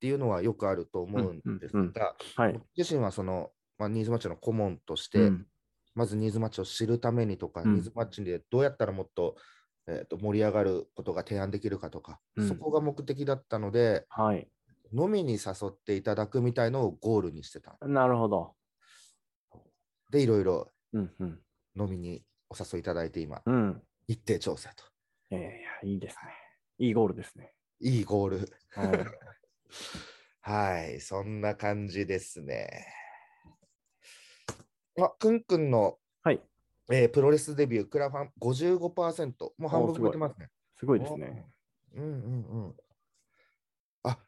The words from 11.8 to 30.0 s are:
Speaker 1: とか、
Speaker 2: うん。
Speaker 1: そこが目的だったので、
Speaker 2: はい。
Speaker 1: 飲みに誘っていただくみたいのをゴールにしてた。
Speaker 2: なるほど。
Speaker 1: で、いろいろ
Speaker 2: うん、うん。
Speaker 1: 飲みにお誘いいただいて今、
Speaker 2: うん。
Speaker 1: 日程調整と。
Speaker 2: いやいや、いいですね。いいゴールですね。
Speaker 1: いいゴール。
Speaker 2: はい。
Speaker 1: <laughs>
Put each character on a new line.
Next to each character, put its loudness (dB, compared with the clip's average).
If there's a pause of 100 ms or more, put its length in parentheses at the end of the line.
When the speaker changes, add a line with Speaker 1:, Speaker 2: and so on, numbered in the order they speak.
Speaker 1:
と -12
か、 -20 (180)
Speaker 2:
う 0
ん。 2
Speaker 1:
そ 0
こ -6
が 4
目 -2
的 -4
だ 2
っ -12
た -2
の -4
で、 4
Speaker 2:
は 2
い。 -6 (440)
Speaker 1:
飲 2
み 2
に 0
誘 -4
っ -12
て 0
い -2
た 0
だ 0
く -2
み 2
た 2
い 2
の 0
を 2
ゴ 2
ー 2
ル -2
に -12
し -16
て -14
た。 -20 (100)
Speaker 2:
な 4
る 4
ほ 2
ど。 0 (1600)
Speaker 1:
で、 4
い 4
ろ 6
い 4
ろ 0 (240)
Speaker 2:
う -2
ん、 -4
う -4
ん。 -8 (360)
Speaker 1:
飲 -2
み -6
に -10 (240)
お -16
誘 -8
い -6
い -10
た -2
だ -2
い -6
て -8
今、 -10
Speaker 2:
う 2
ん。 2 (260)
Speaker 1:
日 -4
程 0
調 -4
整 -16
と。 -20 (460)
Speaker 2:
い -8
や -4
い -8
や、 -12 (340)
い -4
い -6
で -12
す -18
ね。 -18 (460)
い 2
い 2
ゴ 4
ー 4
ル -2
で -12
す -16
ね。 -20 (280)
Speaker 1:
い 2
い 0
ゴ 2
ー 0
ル。 -4 (180)
Speaker 2:
は -8
い。 2
Speaker 1:
<laughs> -8